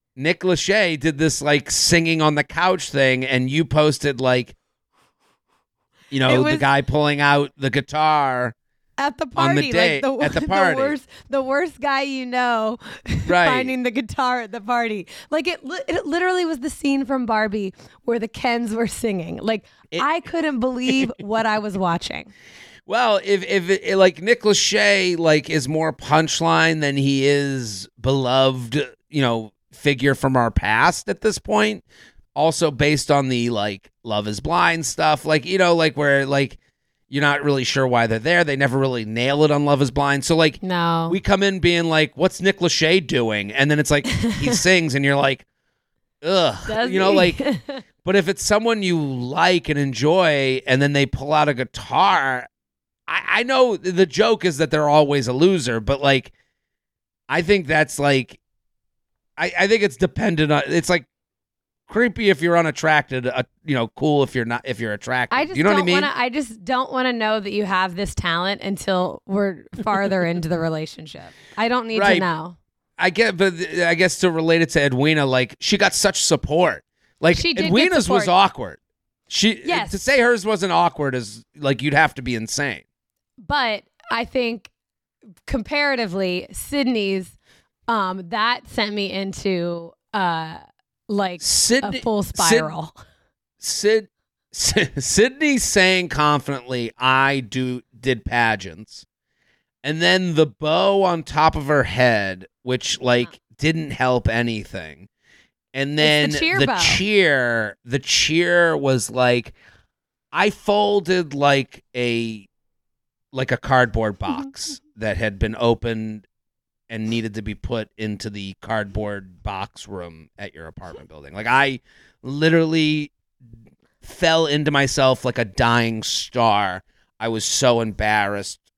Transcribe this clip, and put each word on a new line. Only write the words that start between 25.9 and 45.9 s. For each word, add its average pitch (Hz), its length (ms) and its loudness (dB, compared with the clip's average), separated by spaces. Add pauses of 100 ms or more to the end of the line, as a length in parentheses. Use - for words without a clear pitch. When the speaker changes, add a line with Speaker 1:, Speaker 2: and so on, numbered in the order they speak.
Speaker 1:
punchline 160 880 2
than 143 160 -2
he 139 300 2
is 135 640 -2 (100)
beloved, 131 880 0 (220)
you 143 140 -2
know, 113 300 -2 (200)
figure 139 420 0
from 131 220 0
our 117 140 2
past 120 580 0
at 196 140 -6
this 214 160 -2
point. 208 440 -2 (520)
Also 156 360 0
based 143 400 0
on 139 180 4
the, 120 220 0
like, 104 400 -6 (140)
Love 104 220 -4
Is 104 140 -6
Blind 165 440 0
stuff, 156 400 0
like, 156 220 0
you 190 120 -2
know, 175 180 4
like, 160 200 0
where, 139 300 2
like, 139 320 -2 (500)
you're 139 120 -4
not 143 240 2
really 139 180 2
sure 131 240 0
why 120 200 2
they're 113 120 -2
there. 170 240 2
They 143 140 0
never 135 220 0
really 127 260 0
nail 127 400 2
it 147 60 4
on 147 160 2
Love 143 160 2
Is 131 80 2
Blind. 139 340 0
So, 165 100 2
like, 160 280 2
Speaker 2:
No. 170 500 -2
Speaker 1:
we 190 80 -2
come 196 220 2
in 190 180 0
being 170 240 2
like, 160 320 0
"What's 175 240 0
Nick 190 200 0
Lachey 170 460 2
doing?" 107 460 -2
And 139 180 2
then 151 80 2
it's 147 120 -2
like, 147 160 2
he 240 460 -2
Speaker 2:
<laughs> - 20 0
Speaker 1:
sings, 175 400 2
and 139 100 0
you're 139 120 2
like, 139 280 0 (800)